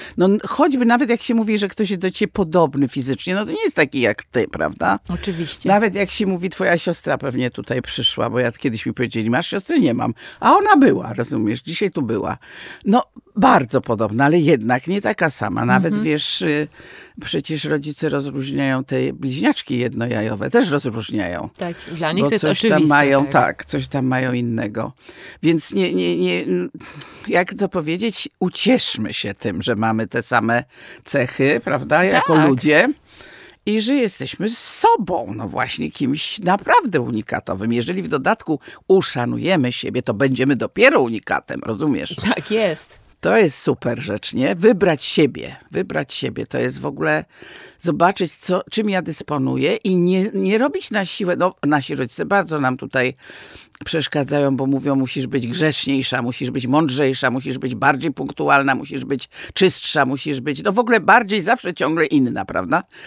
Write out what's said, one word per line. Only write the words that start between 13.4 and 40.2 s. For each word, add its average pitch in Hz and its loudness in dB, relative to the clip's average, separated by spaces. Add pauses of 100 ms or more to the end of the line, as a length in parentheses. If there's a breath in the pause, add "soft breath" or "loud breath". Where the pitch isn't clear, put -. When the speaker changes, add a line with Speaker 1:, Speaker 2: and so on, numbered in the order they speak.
Speaker 1:
podobna, 113 0
ale 160 6
jednak 127 2
nie 196 -2
taka 196 0
sama. 104 -4
Nawet, 127 4
Speaker 2:
Mhm. 208 -2
Speaker 1:
wiesz, 151 0
y, 151 0 (560 loud breath)
przecież 156 -4
rodzice 151 -4
rozróżniają 139 -2
te 135 -2
bliźniaczki 143 -2
jednojajowe, 113 -4
też - 4
rozróżniają. 107 -4 (100)
Speaker 2:
Tak, 170 -8 (160)
dla 160 -4
nich 185 2
Speaker 1:
Bo - 2
Speaker 2:
to 226 2
jest 208 0
Speaker 1:
coś - 0
tam 226 4
Speaker 2:
oczywiste, 156 6
Speaker 1:
mają, 139 6
Speaker 2:
tak. 139 -4
Speaker 1:
tak, - 2
coś 135 -4
tam 131 -2
mają 127 0
innego. 117 -4 (500 loud breath)
Więc 165 2
nie, 185 0
nie, 175 0
nie, 180 0
n-, 180 -2 (580 loud breath)
jak 185 0
to 190 -2
powiedzieć, 180 -4 (120)
ucieszmy 185 2
się 98 -4
tym, 101 -4
że 117 0
mamy 113 0
te 120 -4
same 117 2 (400 loud breath)
cechy, - 0
prawda, 147 2
jako 190 2
Speaker 2:
Tak. 151 6
Speaker 1:
ludzie. 147 4 (800 loud breath)
I 214 2
że 240 2
jesteśmy 208 -2
z 233 -2
sobą, - 2
no 107 -6
właśnie, - -4
kimś 143 -2
naprawdę 196 2
unikatowym. 110 -4
Jeżeli 165 -2
w 160 -8
dodatku 147 -2 (280 loud breath)
uszanujemy 123 2
siebie, 123 -4
to 117 -2
będziemy 135 2